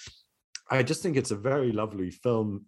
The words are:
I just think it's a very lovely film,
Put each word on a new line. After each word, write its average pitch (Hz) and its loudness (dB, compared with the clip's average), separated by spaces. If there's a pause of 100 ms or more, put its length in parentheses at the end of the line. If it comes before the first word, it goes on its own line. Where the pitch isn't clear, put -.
(720)
I 131 4
just 147 0
think 165 0
it's 131 2
a 110 0
very 127 0
lovely 101 -2
film, 110 0